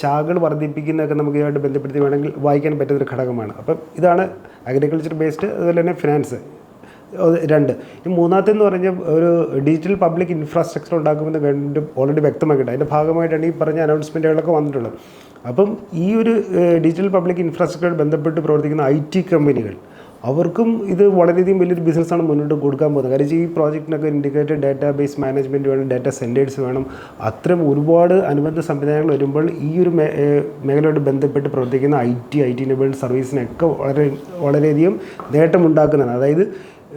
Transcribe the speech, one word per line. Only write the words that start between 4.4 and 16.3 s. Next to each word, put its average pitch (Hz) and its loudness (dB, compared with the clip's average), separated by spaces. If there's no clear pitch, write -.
അഗ്രികൾച്ചർ 151 -2
ബേസ്ഡ്, 156 -2
അതുപോലെ 170 0
തന്നെ 170 0
ഫിനാൻസ്. 147 -2
അത് 165 2
രണ്ട്. 151 4
ഇനി - -8
മൂന്നാമത്തെന്ന് 190 4
പറഞ്ഞാൽ 185 0
ഒരു 165 2
ഡിജിറ്റൽ 160 0
പബ്ലിക് 175 0
ഇൻഫ്രാസ്ട്രക്ചർ 160 -4
ഉണ്ടാക്കുമെന്ന് 156 0
ഗവൺമെന്റ് 143 -2
already 147 0
വ്യക്തമാക്കിയിട്ടുണ്ട്. 143 0
അതിൻ്റെ 135 -2
ഭാഗമായിട്ടാണ് 160 0
ഈ 170 0
പറഞ്ഞ 156 0
അനൗൺസ്മെന്റുകളൊക്കെ 156 0
വന്നിട്ടുള്ളത്. 143 -2
അപ്പം 202 0
ഈ 180 0
ഒരു, 226 2